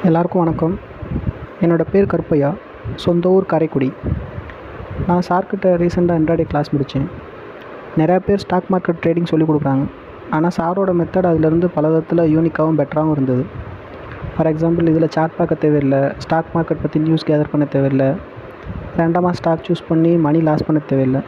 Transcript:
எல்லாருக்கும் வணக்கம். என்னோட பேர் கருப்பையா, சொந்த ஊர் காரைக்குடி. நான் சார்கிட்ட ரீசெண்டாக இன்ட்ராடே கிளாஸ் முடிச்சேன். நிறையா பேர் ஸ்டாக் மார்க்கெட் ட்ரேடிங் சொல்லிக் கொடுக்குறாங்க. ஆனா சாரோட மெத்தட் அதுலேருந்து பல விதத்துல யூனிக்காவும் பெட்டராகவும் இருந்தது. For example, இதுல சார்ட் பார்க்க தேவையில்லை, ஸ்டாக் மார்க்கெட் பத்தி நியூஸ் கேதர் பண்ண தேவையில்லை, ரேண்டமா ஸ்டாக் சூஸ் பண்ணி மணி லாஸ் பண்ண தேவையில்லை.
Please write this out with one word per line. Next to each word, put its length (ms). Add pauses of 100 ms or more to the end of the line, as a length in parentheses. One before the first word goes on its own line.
எல்லாருக்கும் 400
வணக்கம். 360 (800)
என்னோட 200 (100)
பேர் 140
கருப்பையா, 480 (420)
சொந்த 340
ஊர் 160
காரைக்குடி. 460 (1160)
நான் 220
சார்கிட்ட 360
ரீசெண்டாக 540
இன்ட்ராடே 220
கிளாஸ் 340
முடிச்சேன். 320 (920)
நிறையா 200
பேர் 200
ஸ்டாக் 340
மார்க்கெட் 300
ட்ரேடிங் 240
சொல்லிக் 260
கொடுக்குறாங்க. 340 (440)
ஆனா 180 (100)
சாரோட 360
மெத்தட் 360
அதுலேருந்து 360 (100)
பல 140
விதத்துல 460
யூனிக்காவும் 440
பெட்டராகவும் 320
இருந்தது. 340 (920)
For 80
example, 400
இதுல 300
சார்ட் 220
பார்க்க 180
தேவையில்லை, 440 (180)
ஸ்டாக் 360
மார்க்கெட் 300
பத்தி 160
நியூஸ் 260
கேதர் 260
பண்ண 140
தேவையில்லை, 440 (880)
ரேண்டமா 340
ஸ்டாக் 360
சூஸ் 220
பண்ணி 260
மணி 260
லாஸ் 240
பண்ண 220
தேவையில்லை. 400